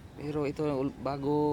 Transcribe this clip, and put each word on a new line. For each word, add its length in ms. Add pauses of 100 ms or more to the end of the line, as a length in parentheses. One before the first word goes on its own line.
(180)
Pero 240
ito, 240 (320)
bago 360 (180)